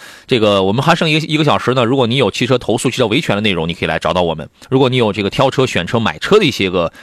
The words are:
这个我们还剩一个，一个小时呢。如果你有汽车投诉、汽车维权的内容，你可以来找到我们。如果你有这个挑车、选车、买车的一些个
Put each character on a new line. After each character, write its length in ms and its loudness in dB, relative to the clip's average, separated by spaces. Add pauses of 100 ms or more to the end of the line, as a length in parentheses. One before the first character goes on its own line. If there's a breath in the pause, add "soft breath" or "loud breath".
(280 loud breath)
这 100 2
个 240 2
我 100 2
们 80 -2
还 140 2
剩 160 0
一 80 0
个， 80 -4
一 100 -4
个 60 0
小 160 2
时 160 -2
呢。 100 2
如 120 0
果 100 2
你 100 -2
有 140 2
汽 160 -4
车 100 2
投 220 -2
诉、 100 0
汽 100 -6
车 100 2
维 120 0
权 140 -2
的 60 -2
内 100 0
容， 180 -2
你 60 -4
可 100 -6
以 40 -2
来 100 -2
找 140 -2
到 100 0
我 100 0
们。 160 -10 (220 loud breath)
如 80 2
果 100 4
你 80 -2
有 160 2
这 120 -4
个 40 0
挑 220 0
车、 160 0
选 180 -2
车、 140 -2
买 220 -2
车 180 2
的 60 2
一 80 2
些 180 -2
个 220 -2 (100)